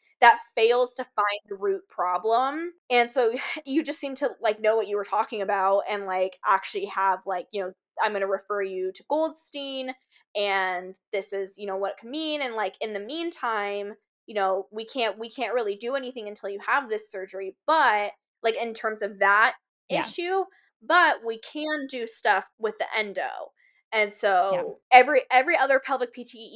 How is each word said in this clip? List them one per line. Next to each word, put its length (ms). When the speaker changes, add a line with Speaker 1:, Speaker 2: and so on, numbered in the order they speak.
Speaker 1:
that 200
fails 400
to 100
find 440
the 80
root 320
problem. 840
And 220
so 200
<laughs> 340
you 180
just 160
seem 160
to, 140
like, 200
know 160
what 120
you 80
were 80
talking 380
about 460
and, 180
like, 380
actually 420
have, 400
like, 260
you 100
know, 100
"I'm 100
gonna 140
refer 360
you 300
to 160
Goldstein, 840
and 640
this 200
is, 260
you 80
know, 100
what 160
it 60
can 120
mean. 320
And, 120
like, 260
in 120
the 80
meantime, 920
you 80
know, 360
we 140
can't, 340
we 120
can't 240
really 220
do 180
anything 340
until 220
you 100
have 280
this 220
surgery." 460
But, 460
like, 140
in 180
terms 280
of 180
that 360
Speaker 2:
Yeah. 120
Speaker 1:
issue, 440
but 420
we 140
can 480
do 220
stuff 500
with 200
the 80
endo. 560
And 200
so 400
Speaker 2:
Yeah. 460
Speaker 1:
every, 320
every 260
other 220
pelvic 340
P 120
T, 140